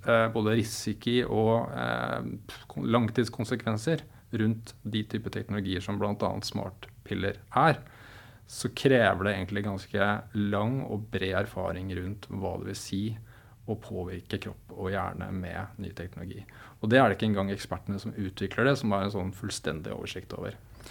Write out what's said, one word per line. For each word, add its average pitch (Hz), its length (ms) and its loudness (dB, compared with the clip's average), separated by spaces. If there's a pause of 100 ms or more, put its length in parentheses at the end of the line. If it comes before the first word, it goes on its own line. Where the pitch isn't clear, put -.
eh, 113 240 6
både 110 280 2
risiko 110 580 -2 (100)
og, 113 480 2
eh, 60 480 -2 (460)
kon-, 139 180 -6
langtidskonsekvenser 113 1160 0 (300)
rundt 113 440 0 (100)
de 107 180 -2
type 107 300 -6
teknologier 98 480 -2
som 104 160 -2
blant 104 240 0
annet 101 240 -2
smartpiller 98 920 -6 (160)
er, 147 240 6 (640)
så - 240 -6
krever 104 560 6
det 101 80 4
egentlig 98 320 -2
ganske 101 440 2 (260)
lang 107 500 2
og 107 240 -6
bred 95 240 0
erfaring 92 600 -2
rundt 98 340 -6
hva 95 300 -4
det 95 80 -8
vil 98 100 -6
si - 240 -4 (680)
å 107 100 -2
påvirke 92 600 -6
kropp - 340 -12
og 95 160 -4
hjerne 95 400 -4
med 90 460 -6
ny 95 160 -8
teknologi. - 500 -10 (380)
Og 107 80 0
det 127 100 8
er 123 100 8
det 95 80 2
ikke 110 120 2
engang 98 240 2
ekspertene 98 460 -6
som 110 180 -8
utvikler 101 480 -2
det, 139 120 6
som 110 140 0
har 98 120 2
en 101 80 0
sånn 92 220 -2
fullstendig - 600 -6
oversikt - 400 -10
over. - 220 -6 (360)